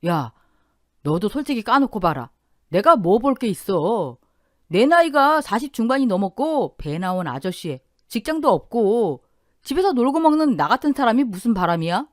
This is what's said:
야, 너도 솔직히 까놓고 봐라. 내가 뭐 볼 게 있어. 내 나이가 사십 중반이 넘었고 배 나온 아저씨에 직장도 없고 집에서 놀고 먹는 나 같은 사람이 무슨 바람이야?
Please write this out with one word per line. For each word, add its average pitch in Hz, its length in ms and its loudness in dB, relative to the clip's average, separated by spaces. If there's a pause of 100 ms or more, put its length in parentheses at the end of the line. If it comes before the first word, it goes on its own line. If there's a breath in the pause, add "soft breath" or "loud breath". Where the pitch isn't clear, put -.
야, 156 260 -2 (720)
너도 170 260 -2
솔직히 262 340 -4
까놓고 247 360 0
봐라. 151 300 -2 (400)
내가 233 260 4
뭐 196 240 2
볼 262 160 0
게 - 120 -6
있어. 180 680 -4 (500)
내 190 180 2
나이가 302 560 4
사십 262 320 -4
중반이 262 340 0
넘었고 208 720 -2
배 151 200 -8
나온 185 300 -4
아저씨에 139 540 -8 (260)
직장도 294 420 -4
없고 202 760 0 (400)
집에서 359 300 0
놀고 262 260 2
먹는 311 360 2
나 147 120 0
같은 269 260 0
사람이 254 300 2
무슨 226 300 -2
바람이야? 175 600 0